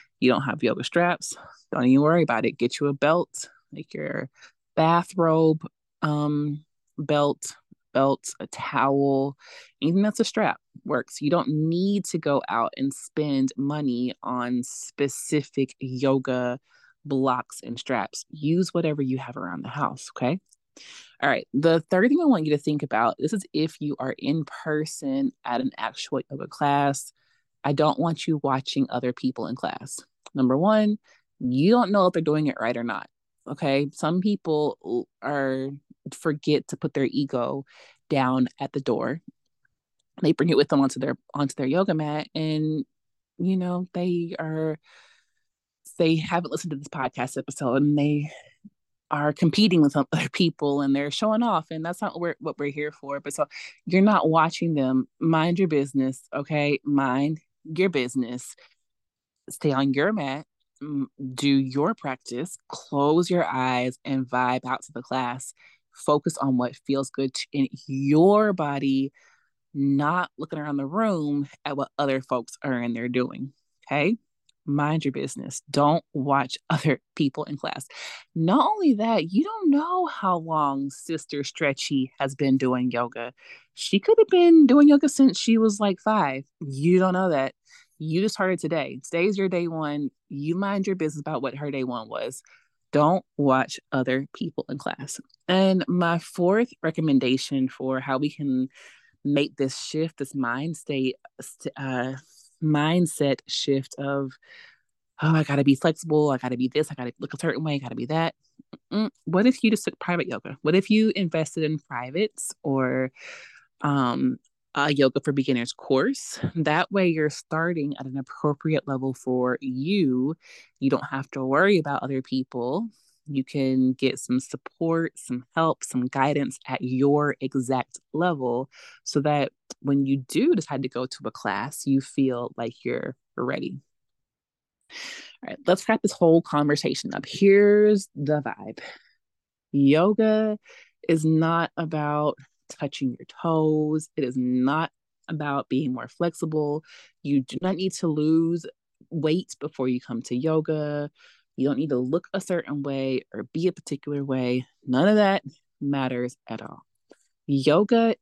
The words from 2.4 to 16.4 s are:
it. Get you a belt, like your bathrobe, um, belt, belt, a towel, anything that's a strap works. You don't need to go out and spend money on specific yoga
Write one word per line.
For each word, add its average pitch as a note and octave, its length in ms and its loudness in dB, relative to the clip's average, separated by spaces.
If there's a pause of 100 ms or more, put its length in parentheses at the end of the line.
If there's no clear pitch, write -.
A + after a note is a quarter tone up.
it. A2+ 120 -2
Get - 220 -2
you C#3+ 80 0
a C#3+ 60 0
belt, D#3 560 0 (220)
like - 220 -16
your D3 360 -8 (460)
bathrobe, D#3+ 920 2 (360)
um, D3 640 -2 (340)
belt, D3 580 -2 (380)
belt, C3+ 460 0
a - 80 -10
towel, C#3 880 0 (460)
anything E3+ 200 2
that's G#3 180 0
a A3+ 60 2
strap G3 340 0 (260)
works. - 360 -6
You D3+ 80 0
don't E3+ 200 2
need F3 560 0
to - 120 -4
go C#3+ 320 0
out A2+ 280 -2
and C3+ 160 -2
spend C#3 640 -2
money C#3 560 -2 (100)
on B2 400 -4
specific - 1160 -4
yoga B2+ 800 -2 (460)